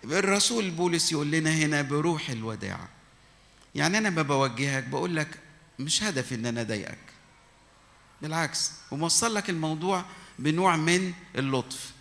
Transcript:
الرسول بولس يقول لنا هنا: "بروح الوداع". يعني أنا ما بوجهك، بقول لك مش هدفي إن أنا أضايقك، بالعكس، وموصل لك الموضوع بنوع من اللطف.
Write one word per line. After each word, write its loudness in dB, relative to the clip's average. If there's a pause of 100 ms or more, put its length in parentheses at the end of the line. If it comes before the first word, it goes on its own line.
الرسول 2
بولس 2
يقول 0
لنا 2
هنا: 4
"بروح 0
الوداع". -6 (880)
يعني 2
أنا 2
ما 0
بوجهك، 0
بقول -2
لك -2 (500)
مش 0
هدفي -2
إن -2
أنا -2
أضايقك، -4 (1200)
بالعكس، 0 (180)
وموصل 0
لك -2
الموضوع 0 (340)
بنوع 4
من 2 (260)
اللطف. -2 (100)